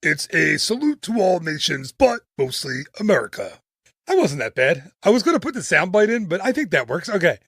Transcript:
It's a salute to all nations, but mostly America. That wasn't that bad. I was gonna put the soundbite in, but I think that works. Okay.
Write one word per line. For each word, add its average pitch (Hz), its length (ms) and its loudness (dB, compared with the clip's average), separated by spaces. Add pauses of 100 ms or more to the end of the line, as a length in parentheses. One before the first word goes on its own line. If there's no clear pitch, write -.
It's 156 300 -4
a 156 260 2
salute 294 440 -2
to 226 180 -2
all 185 200 2
nations, 151 520 -6
but 240 280 2 (180)
mostly 131 440 -4 (180)
America. 151 600 -2 (460)
That 381 100 0
wasn't 156 240 2
that 113 140 -6
bad. 135 380 0 (100)
I 190 80 2
was 226 120 6
gonna 320 180 2
put 277 140 -6
the 247 60 -6
soundbite 185 540 2
in, 226 120 -4
but 170 180 -4
I 254 80 0
think 269 180 -2
that 135 180 0
works. 156 200 -6
Okay. 175 380 0